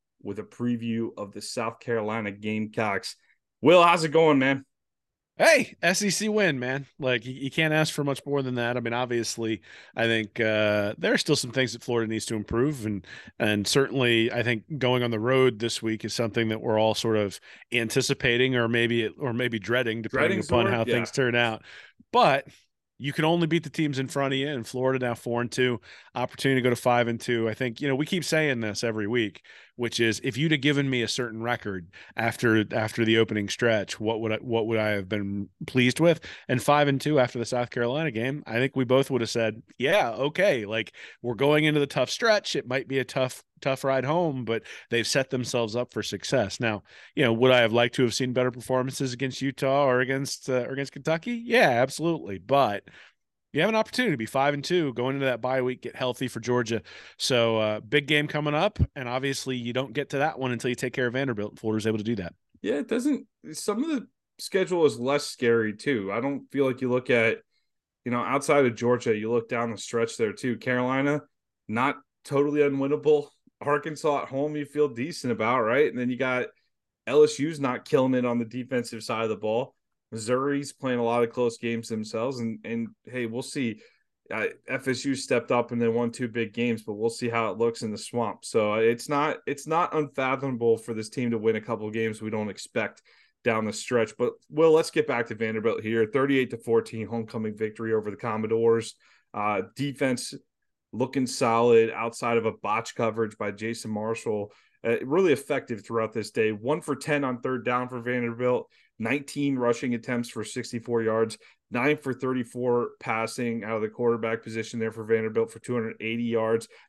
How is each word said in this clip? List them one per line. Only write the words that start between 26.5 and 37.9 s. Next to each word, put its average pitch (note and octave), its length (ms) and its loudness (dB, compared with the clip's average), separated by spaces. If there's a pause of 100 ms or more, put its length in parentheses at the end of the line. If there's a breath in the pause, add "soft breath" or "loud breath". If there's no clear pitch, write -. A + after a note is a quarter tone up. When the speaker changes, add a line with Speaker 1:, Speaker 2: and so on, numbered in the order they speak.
Speaker 2:
to - 20 -4
go B2+ 60 6
to A#2 60 2
five A#2+ 320 4
and A#2 120 -2
two. A#2 260 0
I A2 60 -2
think, A#2+ 300 -6
you C#3+ 60 -2
know, C3+ 60 2
we D3 120 0
keep F3+ 180 -2
saying D3+ 360 0
this G#2+ 220 -4
every A2 240 -2
week, A2 380 -2 (300 loud breath)
which A#2+ 260 -4
is A2+ 240 4
if A#2+ 140 -2
you'd D#3+ 140 2
have C#3 100 2
given C#3+ 260 2
me B2 140 0
a G#2+ 60 -2
certain A2+ 340 -6
record G2+ 460 -6 (280 loud breath)
after, A2+ 560 2
after A2 320 0
the A2 140 6
opening G#2+ 320 0
stretch, A2 500 0
what A2 220 -2
would A2 100 -2
I, G#2+ 40 0
what A2+ 300 -2
would A2+ 120 0
I G#2+ 140 2
have G2 180 -4
been G2+ 400 -2 (160)
pleased B2+ 340 4
with? D#3+ 200 4 (280 loud breath)
And B2 140 0
five D3 260 4
and C#3 100 2
two D3 220 2
after B2 180 0
the A#2 60 -2
South B2 240 -2
Carolina B2+ 420 -2